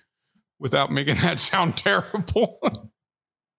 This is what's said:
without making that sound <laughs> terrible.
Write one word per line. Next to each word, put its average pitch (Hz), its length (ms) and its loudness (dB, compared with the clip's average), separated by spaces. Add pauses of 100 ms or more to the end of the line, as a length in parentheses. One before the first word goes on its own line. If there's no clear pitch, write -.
(600)
without 143 320 0
making 143 260 0
that 165 220 0
sound 175 380 2
<laughs> - 0 -
terrible. - 1120 -2 (680)